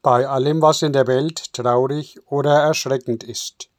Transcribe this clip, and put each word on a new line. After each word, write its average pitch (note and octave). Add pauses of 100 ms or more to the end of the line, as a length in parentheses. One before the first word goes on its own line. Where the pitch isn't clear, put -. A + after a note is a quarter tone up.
bei C3
allem, C#3
was D#3
in D3
der C3+
Welt C#3
traurig C3
oder C#3+
erschreckend C3+
ist. - (100)